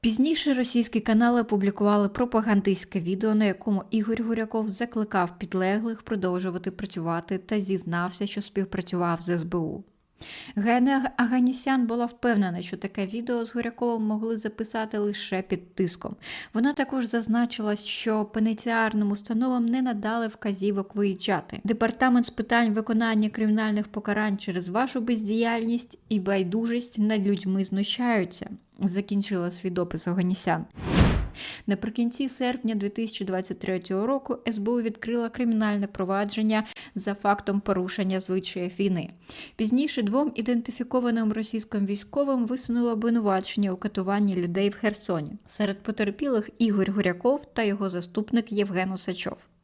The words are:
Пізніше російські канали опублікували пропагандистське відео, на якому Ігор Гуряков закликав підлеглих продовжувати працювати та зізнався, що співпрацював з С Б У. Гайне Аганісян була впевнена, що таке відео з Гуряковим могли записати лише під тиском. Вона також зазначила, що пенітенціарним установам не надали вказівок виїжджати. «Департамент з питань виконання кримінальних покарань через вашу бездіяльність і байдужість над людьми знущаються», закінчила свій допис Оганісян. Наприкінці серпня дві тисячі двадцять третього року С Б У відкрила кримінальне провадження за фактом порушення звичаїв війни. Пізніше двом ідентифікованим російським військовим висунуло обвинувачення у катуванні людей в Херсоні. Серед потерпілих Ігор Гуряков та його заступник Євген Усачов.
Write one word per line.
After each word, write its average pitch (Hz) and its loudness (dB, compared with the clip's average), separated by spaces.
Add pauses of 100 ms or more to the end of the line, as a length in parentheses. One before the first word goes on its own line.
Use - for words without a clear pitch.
Пізніше 277 2
російські 240 2
канали 233 4
опублікували 208 4
пропагандистське 202 2
відео, 196 0
на 214 4
якому 190 0
Ігор 220 0
Гуряков 220 -2
закликав 208 -2
підлеглих 202 0
продовжувати 185 -2
працювати 170 -4
та 208 -2
зізнався, 185 -2
що 202 -6
співпрацював 180 -2
з 170 -6
С 170 0
Б 175 -6
У. 170 -4 (720)
Гайне 247 4
Аганісян 254 2
була 233 0
впевнена, 214 2
що 180 -8
таке 196 -4
відео 233 -4
з 233 -10
Гуряковим 233 -2
могли 220 -2
записати 220 -4
лише 202 -2
під 185 -6
тиском. - -2 (380)
Вона 254 2
також 269 0
зазначила, 226 0
що 214 -2
пенітенціарним 220 0
установам 233 0
не 247 2
надали 226 -2
вказівок 196 -2
виїжджати. 196 0
«Департамент 240 4
з - -6
питань 233 2
виконання 220 2
кримінальних 214 0
покарань 208 0
через 180 -4
вашу 247 0
бездіяльність 226 0 (100)
і 214 2
байдужість 208 0
над 208 4
людьми 190 2
знущаються», 202 0 (320)
закінчила 196 0
свій 180 -6
допис 175 -2
Оганісян. 180 0 (1000)
Наприкінці 233 0
серпня 247 -2
дві 202 -2
тисячі 214 -4
двадцять 185 -4
третього 190 -2
року 269 -2 (100)
С 220 -2
Б 208 0
У 240 2
відкрила 226 -2
кримінальне 214 0
провадження 208 0 (320)
за 202 -4
фактом 202 0
порушення 190 0
звичаїв 185 -4
війни. 185 0 (460)
Пізніше 247 2
двом 247 2
ідентифікованим 233 0
російським 214 -2
військовим 247 0
висунуло 240 0
обвинувачення 208 2
у 185 -2
катуванні 202 0
людей 180 2
в 202 -6
Херсоні. 180 -2 (140)
Серед 196 -2
потерпілих 214 0
Ігор 202 4
Гуряков 208 0
та 233 0
його 202 0
заступник 214 -2
Євген 190 0
Усачов. - -6 (180)